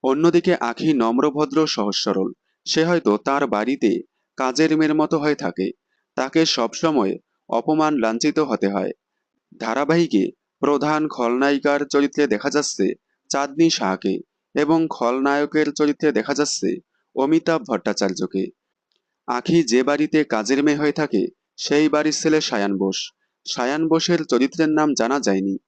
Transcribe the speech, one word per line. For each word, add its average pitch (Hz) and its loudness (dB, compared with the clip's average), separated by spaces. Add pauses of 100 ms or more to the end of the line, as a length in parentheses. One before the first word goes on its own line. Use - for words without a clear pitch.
অন্যদিকে 170 2
আখি 117 -2
নম্রভদ্র 139 2
সহজ 104 -2
সরল। 95 -2 (360)
সে 160 0
হয়তো 160 2
তার 139 -2
বাড়িতে 110 0 (460)
কাজের 151 2
মেয়ের 156 2
মতো 156 0
হয়ে 147 0
থাকে। 170 -4 (480)
তাকে 135 2
সবসময় 120 0 (360)
অপমান 156 0
লাঞ্ছিত 117 0
হতে 120 0
হয়। 98 -2 (680)
ধারাবাহিকে 135 0 (360)
প্রধান 147 0
খলনায়িকার 139 0
চরিত্রে 143 0
দেখা 107 -2
যাচ্ছে 139 -2 (440)
চাঁদনী 143 0
সাহাকে 95 -2 (420)
এবং 156 2
খলনায়কের 143 0
চরিত্রে 147 0
দেখা 113 -2
যাচ্ছে 139 -2 (460)
অমিতাভ 160 0
ভট্টাচার্যকে। 95 -4 (840)
আখি 135 0
যে 123 2
বাড়িতে 143 0
কাজের 120 0
মেয়ে 147 2
হয়ে 147 0
থাকে, 143 -2 (300)
সেই 147 2
বাড়ির 151 0
ছেলে 156 2
সায়ান 101 -2
বোস। 95 -4 (340)
সায়ান 151 -2
বোসের 160 0
চরিত্রের 135 0
নাম 151 2
জানা 120 0
যায়নি। 98 0 (100)